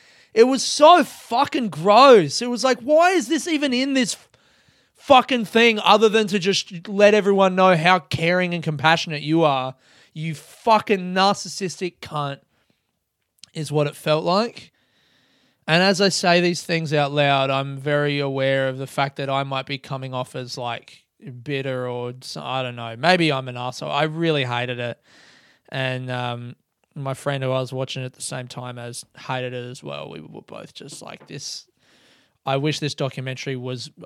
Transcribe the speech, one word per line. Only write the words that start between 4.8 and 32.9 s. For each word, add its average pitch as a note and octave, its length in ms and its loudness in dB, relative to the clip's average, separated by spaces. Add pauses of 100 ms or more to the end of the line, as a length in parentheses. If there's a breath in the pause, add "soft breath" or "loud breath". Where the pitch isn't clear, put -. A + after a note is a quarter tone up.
fucking B3+ 540 2
thing A3+ 320 4
other G#3 320 4
than G#3+ 160 2
to F#3+ 120 -2
just F3+ 500 -4
let G3+ 260 6
everyone G3 400 4
know F#3 200 6
how F3 260 4
caring F3 520 -2
and E3+ 100 -6
compassionate D#3 600 0
you D#3+ 220 2
are? C3 320 0 (360 soft breath)
You D#3+ 220 -6
fucking F#3+ 800 -2
narcissistic F#3+ 840 -2
cunt C#3+ 400 -8 (1160)
is D3 180 -8
what D3 140 2
it D3 100 -8
felt D#3 280 0
like. G3+ 480 -2 (920)
And E3 160 4
as F#3+ 200 2
I G3 80 4
say F3 320 2
these F3 200 0
things D#3+ 300 -4
out C#3+ 200 0
loud, C#3 360 2
I'm C#3 300 -4
very D3 400 -2
aware C3+ 500 -2
of C3 80 -6
the C3+ 100 -8
fact C#3 300 -4
that C#3 140 -6
I C3+ 120 0
might C3+ 220 -6
be C#3 140 -8
coming C3 340 -10
off B2+ 240 -8
as, B2+ 220 -10
like, A#2+ 440 -10 (400)
bitter C3+ 460 -6
or B2 320 -8
s-, - 160 -16
I C3 260 -6
don't B2 140 -10
know. A#2 220 -12
Maybe E3 340 4
I'm C3 160 -6
an B2 80 -12
asshole. B2+ 340 -8
I C#3+ 120 0
really D#3 420 -2
hated B2 360 -6
it. A#2+ 200 -8 (720 soft breath)
And, B2+ 400 -6
um, A#2+ 460 -8 (400)
my C3+ 160 -8
friend C#3 320 -6
who C3 60 -2
I C3 100 -2
was B2+ 140 -8
watching C3 300 -8
at B2+ 100 -14
the - 80 -18
same B2+ 260 -10
time B2 300 -14
as A#2+ 260 -14 (140)
hated B2+ 340 -8
it B2 140 -10
as B2+ 160 -16
well. C#2+ 280 -12
We D#2 120 -14
were - 180 -18
both - 320 -18
just - 300 -18
like, - 240 -18
"This, - 400 -14 (800 soft breath)
I C3+ 100 0
wish C#3+ 240 -2
this C#3+ 140 -6